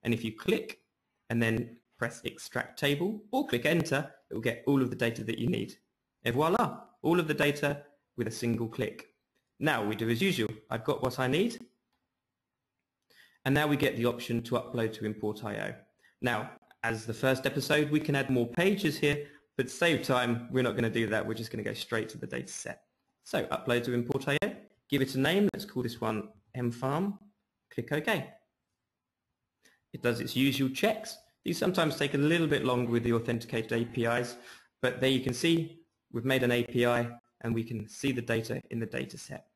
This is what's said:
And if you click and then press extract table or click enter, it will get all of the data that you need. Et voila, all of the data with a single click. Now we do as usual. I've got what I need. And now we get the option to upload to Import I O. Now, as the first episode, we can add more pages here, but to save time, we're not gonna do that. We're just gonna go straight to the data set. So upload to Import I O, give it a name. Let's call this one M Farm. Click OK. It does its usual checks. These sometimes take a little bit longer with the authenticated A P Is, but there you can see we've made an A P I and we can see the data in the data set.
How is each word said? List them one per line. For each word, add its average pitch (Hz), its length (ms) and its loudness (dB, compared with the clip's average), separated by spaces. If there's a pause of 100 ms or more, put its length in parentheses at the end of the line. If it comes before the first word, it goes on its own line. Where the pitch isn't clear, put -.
And 117 120 2
if - 100 -4
you - 80 -4
click - 480 -2 (480)
and 117 140 2
then 113 340 0 (220)
press 117 260 -6
extract - 540 -8
table 151 440 0 (100)
or 277 140 0
click 120 200 0
enter, 147 460 2 (180)
it - 40 -12
will 110 60 -4
get 117 260 -2
all 139 140 4
of 123 100 2
the 120 60 -8
data 117 280 -2
that 113 140 -4
you 117 100 0
need. 113 260 -2 (500)
Et 117 80 0
voila, 170 500 2 (200)
all 175 160 4
of 165 100 2
the 151 60 2
data 143 480 0 (340)
with 113 120 -2
a - 20 -4
single 117 380 0
click. - 400 -6 (500)
Now 135 260 0
we 107 120 0
do 113 120 0
as 117 140 2
usual. 131 280 2 (200)
I've 113 140 -4
got - 180 -2
what 120 160 -2
I 127 80 0
need. 175 400 0 (1800)
And 131 100 4
now 151 120 4
we 147 100 4
get - 200 2
the 117 100 2
option 117 360 0
to 120 120 -4
upload 113 400 0
to - 120 -6
Import 104 380 -4
I 104 120 -4 (120)
O. - 60 -8 (460)
Now, 117 320 -2 (320)
as 113 200 -2
the 113 100 -6
first 131 320 2
episode, 147 440 0
we 151 100 4
can 147 140 0
add 135 160 0
more 120 180 4
pages 180 500 2
here, 147 280 2 (300)
but 131 100 0
to - 60 -10
save 165 300 2
time, 120 480 2
we're 127 120 2
not 120 140 2
gonna 117 140 2
do 113 180 2
that. 104 180 0
We're 110 80 -2
just 110 160 -8
gonna 107 140 -6
go 110 100 -4
straight - 360 -2
to - 80 -12
the - 80 -10
data - 260 -8
set. - 300 -12 (420)
So - 220 -2
upload 120 380 -2
to 131 80 -2
Import 120 360 -2
I 143 140 2
O, 214 100 -2 (360)
give 139 140 2
it 131 140 -2
a 131 40 0
name. 180 320 4
Let's - 140 -10
call - 160 -4
this 117 180 -4
one 110 280 -2 (260)
M 123 160 0
Farm. 151 480 -2 (520)
Click - 220 -6
OK. 160 380 -2 (1600)
It - 100 -10
does 117 180 2
its - 160 -4
usual 135 340 4
checks. - 460 -2 (280)
These 170 140 -2
sometimes 170 380 2
take 147 180 0
a 143 40 2
little 160 280 4
bit 147 180 2
longer 123 260 2
with 117 140 2
the 117 80 4
authenticated 113 600 -2
A 117 120 2
P 117 200 -2
Is, 120 320 0 (440)
but 123 200 0
there 131 100 4
you 131 100 4
can 131 140 -2
see 165 460 0 (300)
we've 117 140 -6
made 131 180 4
an 123 100 4
A 120 100 4
P 120 240 2
I 120 240 2 (320)
and 117 120 0
we 113 100 0
can 107 220 -8
see - 260 -4
the 123 100 -2
data 113 480 -2
in 117 100 -4
the 113 60 -4
data 127 320 -6
set. - 380 -12